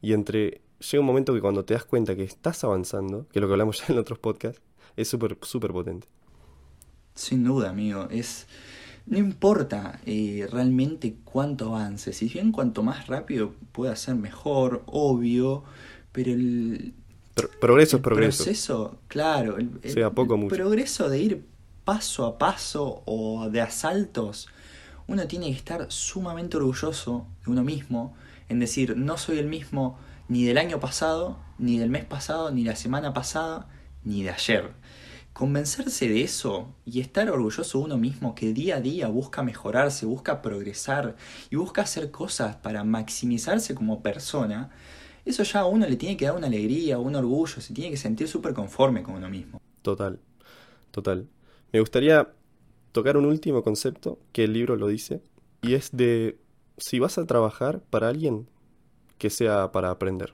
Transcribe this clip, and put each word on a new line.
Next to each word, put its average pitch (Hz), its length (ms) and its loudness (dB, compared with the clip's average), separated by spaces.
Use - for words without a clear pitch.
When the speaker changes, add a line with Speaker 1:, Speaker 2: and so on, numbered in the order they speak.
Speaker 1:
Y 107 120 2
entre, 107 480 0
llega 143 80 4
un 143 80 4
momento 135 260 4
que 113 80 2
cuando 98 220 2
te 107 120 0
das 120 100 -4
cuenta 107 300 2
que 95 80 -4
estás - 420 -4
avanzando, 98 680 -2
que 104 80 0
es - 20 2
lo 101 60 2
que 98 60 4
hablamos 107 260 2
<laughs> - 80 -8
ya 156 60 2
en 120 60 4
otros 110 200 -4
podcasts, 113 420 -4
es 113 100 -2
súper, 113 340 -2
súper 107 300 -4
potente. 90 360 -6
Speaker 2:
Sin 127 280 0
duda, 123 260 2
amigo. 101 400 -4
Es, - 380 -8
no - 120 0
importa, 196 880 2
eh, 101 460 -2
realmente 127 720 2
cuánto 135 520 -2
avances. 101 420 -6
Si 113 100 -2
bien 190 240 2
cuanto 120 320 0
más - 240 -2
rápido 127 460 -2
pueda 123 240 -2
ser 127 200 -4
mejor, 123 720 0
obvio, 131 760 2
pero 127 200 0
el 120 640 0
Speaker 1:
Pro-, - 140 -2
progreso 135 360 8
es - 20 6
Speaker 2:
el - 20 0
Speaker 1:
progreso. 110 420 4
Speaker 2:
proceso, - 640 -2
claro, 143 500 0
el, 120 260 -4
el, - 80 -6
Speaker 1:
Sea 110 200 4
poco 127 220 4
o 104 40 4
Speaker 2:
el 104 60 2
Speaker 1:
mucho. 101 120 0
Speaker 2:
progreso 202 540 2
de 135 120 2
ir 208 240 0
paso 196 400 -2
a 117 120 -4
paso 147 680 -2
o 110 440 -2
de 117 120 2
asaltos, 120 840 -2
uno 185 200 0
tiene 175 200 -6
que 135 100 -2
estar - 340 -8
sumamente 170 680 -4
orgulloso 131 680 -2
de 117 60 -2
uno 127 120 4
mismo, 131 520 -4
en 120 100 0
decir, 120 380 0
"No 143 200 -2
soy 160 220 -2
el 147 80 0
mismo 143 520 -4
ni 123 160 4
del 120 120 4
año 160 220 2
pasado, 160 600 -2
ni 120 180 2
del 117 120 2
mes 135 160 -2
pasado, 156 460 -4
ni 123 120 2
la 113 120 0
semana 135 380 -2
pasada, 160 540 -4
ni 101 200 -2
de - 60 -2
ayer". - 420 0
Convencerse 143 720 0
de 110 140 4
eso 107 540 -4
y 120 160 -4
estar 202 300 0
orgulloso 123 480 0
de 139 60 0
uno 147 120 -2
mismo 123 380 0
que 110 180 0
día 156 220 0
a 131 60 -2
día 139 260 -2
busca 127 340 -2
mejorarse, 123 640 0
busca 135 380 -2
progresar 110 720 -4
y - 60 -4
busca 180 260 0
hacer 147 300 -4
cosas - 460 -6
para 104 260 -6
maximizarse 120 880 0
como 107 300 -2
persona, 120 680 -4
eso - 180 0
ya 202 180 2
a 185 40 4
uno 202 220 6
le 131 80 2
tiene 185 220 -4
que 139 80 0
dar 156 100 2
una 165 120 -2
alegría, 123 520 2
un 135 160 -2
orgullo, 135 460 0
se - 120 -12
tiene 214 160 -6
que 143 80 -4
sentir 113 300 -2
súper - 260 -4
conforme 120 480 2
con 95 140 -10
uno 92 140 -8
mismo. - 300 -10
Speaker 1:
Total, 98 380 -2
total. 98 360 -2
Me 113 80 4
gustaría 139 500 6
tocar 135 260 4
un 143 80 6
último 151 380 2
concepto - 560 -2
que 113 100 4
el 107 100 4
libro 120 220 2
lo 104 120 0
dice, 113 360 -4
y 120 100 2
es 139 200 0
de 120 440 2
si - 220 -2
vas - 180 2
a 165 80 0
trabajar 127 640 2
para 113 200 2
alguien, 127 380 0
que 107 140 -2
sea 104 400 2
para 92 180 0
aprender. 95 440 -4